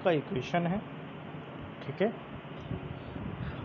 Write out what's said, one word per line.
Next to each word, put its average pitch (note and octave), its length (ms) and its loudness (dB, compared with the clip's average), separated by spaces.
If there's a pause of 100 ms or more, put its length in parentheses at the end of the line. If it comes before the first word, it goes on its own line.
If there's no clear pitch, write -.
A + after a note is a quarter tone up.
का F#3 80 8
equation D#3+ 560 4
है, F#3+ 120 4 (1040)
ठीक C#3+ 160 -2
है। A3 120 6 (1500)